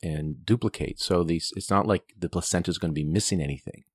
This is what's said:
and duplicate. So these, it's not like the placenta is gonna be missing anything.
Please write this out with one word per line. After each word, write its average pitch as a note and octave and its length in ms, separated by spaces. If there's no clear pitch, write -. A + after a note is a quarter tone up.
and D#2 420
duplicate. - 560
So F2 240
these, E2 320
it's - 140
not G2 160
like - 320
the - 100
placenta - 440
is - 80
gonna D#2+ 140
be D2+ 100
missing F2 360
anything. C#2+ 440